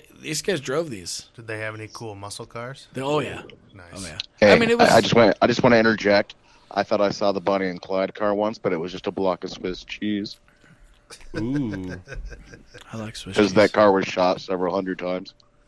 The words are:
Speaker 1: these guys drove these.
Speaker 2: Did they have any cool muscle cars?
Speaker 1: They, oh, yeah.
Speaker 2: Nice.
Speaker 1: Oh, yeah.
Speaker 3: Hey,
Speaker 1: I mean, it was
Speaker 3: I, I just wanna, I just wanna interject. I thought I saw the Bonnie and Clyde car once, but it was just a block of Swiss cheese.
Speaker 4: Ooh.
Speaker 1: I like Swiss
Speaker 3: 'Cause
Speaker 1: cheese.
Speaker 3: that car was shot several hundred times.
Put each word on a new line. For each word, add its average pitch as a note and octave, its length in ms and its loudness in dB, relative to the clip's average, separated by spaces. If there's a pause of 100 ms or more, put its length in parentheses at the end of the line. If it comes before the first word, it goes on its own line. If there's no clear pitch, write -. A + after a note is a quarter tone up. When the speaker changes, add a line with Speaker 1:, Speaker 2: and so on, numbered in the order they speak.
(200)
Speaker 1:
these D3+ 220 -8
guys F#3 180 -2
drove D3 300 -4
these. F#2 460 -12
Speaker 2:
Did A2+ 120 -18
they A2 120 -8
have A2 160 -8
any A2 160 -14
cool G#2+ 240 -14
muscle G2+ 300 -14
cars? A#2+ 480 -16
Speaker 1:
They, B2+ 80 -10
oh, D3 180 -2
yeah. G#2 240 -6 (300)
Speaker 2:
Nice. - 120 -20 (100)
Speaker 1:
Oh, F#2+ 100 -12
yeah. D#2 120 -14 (200)
Speaker 3:
Hey, - 160 6
Speaker 1:
I F#2 60 8
mean, A3+ 100 2
it A#3 80 4
was - 120 6
Speaker 3:
I, - 80 6
I A2+ 40 8
just - 140 0
wanna, A2+ 260 6
I A2+ 60 6
just A#2 160 0
wanna A#2+ 140 6
interject. G#2 580 2 (360)
I G2+ 120 0
thought G2+ 180 0
I G2+ 100 4
saw G2+ 200 0
the F#2+ 100 -4
Bonnie F#2+ 260 0
and F2 140 -8
Clyde F#2+ 340 -2
car G#2 180 0
once, G#2 240 -2
but G2+ 160 -4
it E2+ 40 -2
was F2 140 -6
just F#2 160 -10
a G2 40 -2
block F#2 320 -2
of F2+ 80 -10
Swiss - 320 -10
cheese. G#2 540 -8 (1040)
Speaker 4:
Ooh. G#2 600 -6 (920)
Speaker 1:
I A2+ 40 -12
like A2 180 -12
Swiss F#2+ 200 -14
Speaker 3:
'Cause G#2 120 4
Speaker 1:
cheese. F#2+ 80 -6
Speaker 3:
that G2+ 180 6
car G#2 180 6
was F#2+ 140 2
shot F#2 360 0
several F2+ 340 -2
hundred F#2+ 240 -4
times. F#2 340 -8 (340)